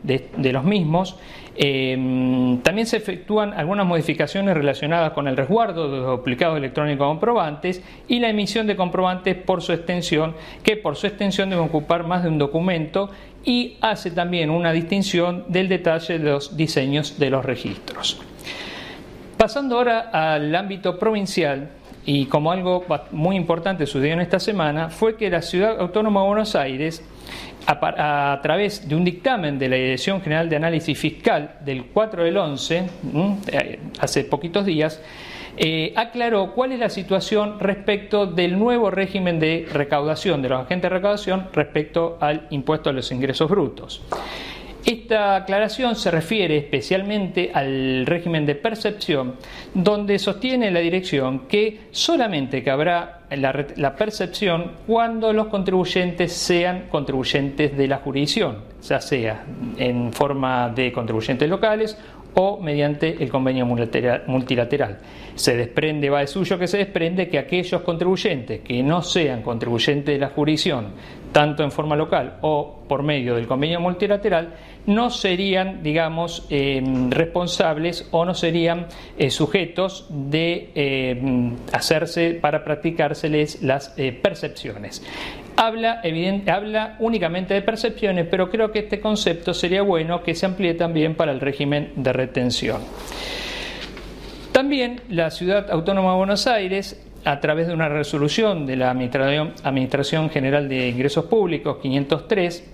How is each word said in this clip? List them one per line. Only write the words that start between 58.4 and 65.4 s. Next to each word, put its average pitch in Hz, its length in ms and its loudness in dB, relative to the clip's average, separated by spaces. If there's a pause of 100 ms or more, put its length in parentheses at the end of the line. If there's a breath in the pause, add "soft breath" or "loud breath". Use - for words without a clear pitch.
ya 139 200 0
sea 110 420 -2 (340)
en 123 360 0
forma 131 560 2
de 123 240 0
contribuyentes 120 560 0
locales 214 480 0 (380 loud breath)
o 190 260 4
mediante 147 600 0
el 127 80 -2
convenio 131 360 0
multilateral, 120 600 0
multilateral. 127 720 0 (360 loud breath)
Se 123 220 2